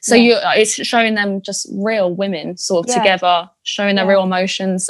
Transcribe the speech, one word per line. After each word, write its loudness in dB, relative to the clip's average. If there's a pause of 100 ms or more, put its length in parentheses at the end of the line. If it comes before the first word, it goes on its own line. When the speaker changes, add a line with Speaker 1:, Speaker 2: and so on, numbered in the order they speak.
Speaker 1:
So 2
Speaker 2:
Yeah. 8 (320)
Speaker 1:
you, 4
it's 0
showing 0
them -2
just -8
real -2
women -6
sort -2
of -2
Speaker 2:
Yeah. 0
Speaker 1:
together, 2 (140)
showing -2
their 0
Speaker 2:
Yeah. 2
Speaker 1:
real 4
emotions, -2